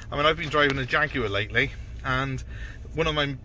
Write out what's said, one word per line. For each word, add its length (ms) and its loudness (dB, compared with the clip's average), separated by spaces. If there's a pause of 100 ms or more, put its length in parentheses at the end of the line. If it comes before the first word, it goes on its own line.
(100)
I 60 -4
mean, 100 2
I've 120 4
been 100 -6
driving 300 4
a 60 -2
Jaguar 440 2
lately, 420 0 (340)
and 380 -2 (520)
one 120 0
of 80 2
my 300 0